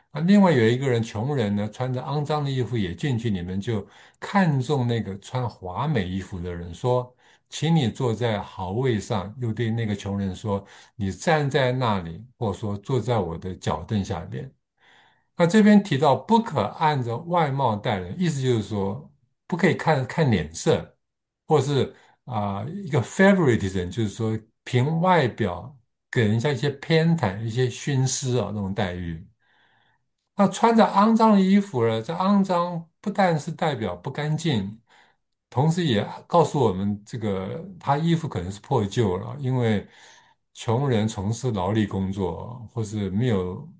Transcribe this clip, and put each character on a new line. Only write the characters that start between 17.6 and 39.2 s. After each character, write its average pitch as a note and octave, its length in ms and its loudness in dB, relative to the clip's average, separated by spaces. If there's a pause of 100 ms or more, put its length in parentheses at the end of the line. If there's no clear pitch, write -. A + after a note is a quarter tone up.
待 G#2 240 -2
人， F2+ 200 -8
意 F#3 80 0
思 C#3 140 -2
就 B2+ 140 2
是 G#2+ 80 0
说 G2+ 440 -4 (380)
不 - 100 -6
可 E3+ 140 2
以 C3+ 60 2
看， D3 320 0
看 D3+ 240 0
脸 E2 200 0
色， - 460 -2 (500)
或 D3+ 140 4
是， C#3+ 320 0 (320)
啊， G#2 420 -6
一 F#3+ 220 -10
个 C3 100 0
favoritism， A2+ 920 4
就 A2+ 100 -4
是 G#2+ 80 -2
说 A2 260 -4 (280)
凭 C#3+ 360 0
外 F3 280 4
表 F#2 500 -6 (320)
给 A#2 180 2
人 A2 120 2
家 D3 120 0
一 C#3 60 -2
些 C#3+ 140 -2
偏 E3 440 2
袒、 G#2 280 0
一 A#2 80 -6
些 B2+ 180 0
熏 C3 380 -2
施 B2+ 320 -2
啊， G2 80 -2
那 G2 120 -8
种 G2 140 -4
待 F#2+ 200 -2
遇。 F2 340 -8 (1080)
那 G3+ 120 4
穿 A3+ 280 2
着 A3 100 8
肮 G#3 300 4
脏 A3 180 6
的 G3 60 6
衣 F#3+ 200 6
服 B2+ 280 0
呢， A2+ 140 0
这 A#2 140 -6
肮 F#3+ 280 4
脏 F3 460 -2 (100)
不 G3+ 120 -6
但 F3+ 280 2
是 D#3+ 120 -8
代 D#3 240 -2
表 G2+ 200 -4
不 - 140 -12
干 D3 260 -4
净， G#2+ 460 -2 (680)
同 C#3+ 200 2
时 E3+ 140 0
也 A2 180 2 (220)
告 E3+ 180 4
诉 D3 160 -2
我 A2 140 2
们 G2+ 320 -4
这 - 140 -12
个 G#2+ 440 -6 (160)
他 C#3 160 0
衣 E3 200 2
服 D#3+ 120 -2
可 G2 140 -6
能 F2+ 100 -6
是 G#2 80 -12
破 A#2+ 240 0
旧 G2 340 0
了， A#2 220 -10